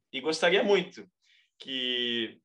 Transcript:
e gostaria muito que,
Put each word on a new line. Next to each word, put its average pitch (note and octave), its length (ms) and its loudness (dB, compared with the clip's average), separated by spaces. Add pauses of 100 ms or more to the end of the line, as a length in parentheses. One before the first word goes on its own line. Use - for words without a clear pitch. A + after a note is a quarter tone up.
(140)
e C3+ 80 -8
gostaria F3 420 2
muito F#3 420 2 (540)
que, B2 840 -4